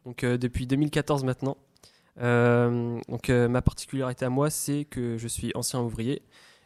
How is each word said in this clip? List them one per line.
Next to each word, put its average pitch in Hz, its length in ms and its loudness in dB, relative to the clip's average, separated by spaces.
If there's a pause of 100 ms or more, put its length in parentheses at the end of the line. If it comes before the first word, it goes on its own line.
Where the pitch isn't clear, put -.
Donc, 127 200 -6
euh, 123 120 2
depuis 123 300 -2
deux 131 80 0
mille 147 160 2
quatorze 147 320 0
maintenant. 131 340 -2 (640)
Euh, 120 880 4
donc, 120 220 -4
euh, 120 160 6
ma 123 160 2
particularité 131 600 -2
à 123 40 0
moi, 139 220 2
c'est 147 360 -4
que 120 320 -4
je 117 100 -8
suis - 260 -6
ancien 123 260 -4
ouvrier. 117 420 -2 (440)